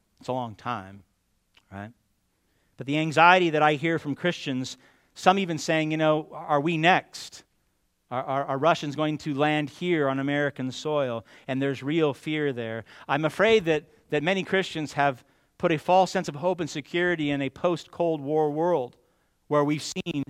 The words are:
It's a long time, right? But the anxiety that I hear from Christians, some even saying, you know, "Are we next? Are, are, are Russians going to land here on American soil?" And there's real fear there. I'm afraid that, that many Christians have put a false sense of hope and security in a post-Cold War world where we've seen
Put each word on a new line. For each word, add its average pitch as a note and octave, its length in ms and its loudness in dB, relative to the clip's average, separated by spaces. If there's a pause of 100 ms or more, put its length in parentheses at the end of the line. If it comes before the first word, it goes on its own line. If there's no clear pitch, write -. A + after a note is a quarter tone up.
(200)
It's - 100 -10
a B2 40 -2
long A#2+ 220 -6
time, G2 480 -10 (680)
right? G2+ 200 -12 (880)
But B2+ 100 -10
the D3 120 0
anxiety E3 520 6
that D3+ 120 2
I D3+ 120 6
hear D#3+ 240 -2
from C#3+ 160 -6
Christians, C3+ 640 -4 (360)
some F#3+ 240 4
even E3+ 200 -2
saying, D#3 340 0
you D#3 60 0
know, D#3 340 2
"Are D3+ 300 0
we E3 160 0
next? - 640 0 (680)
Are, B2 120 -4
are, C#3 220 -4
are C#3 120 -2
Russians D3+ 380 0
going D#3 240 -2
to D3+ 140 -6
land D3 380 0
here E3 360 0
on C3+ 120 -2
American C#3+ 520 -2
soil?" C3 540 -4 (220)
And C3 120 -4
there's C3+ 220 -2
real D3 320 0
fear D3+ 400 -4
there. A2+ 300 -8 (240)
I'm C#3+ 180 0
afraid G#3 400 4
that, D#3 200 0 (260)
that D3+ 100 0
many F#3 220 0
Christians E3+ 500 -4
have C#3+ 300 0 (360)
put F3 120 0
a D#3+ 60 2
false F3+ 320 4
sense F#3 180 -4
of D3 80 -10
hope E3+ 240 -2
and D#3 80 -4
security E3 600 -2
in C#3+ 140 -2
a C3+ 80 -4
post-Cold E3+ 680 -2
War D3+ 300 0
world D3+ 480 -2 (500)
where D3 160 4
we've D3+ 200 0
seen D3 460 -6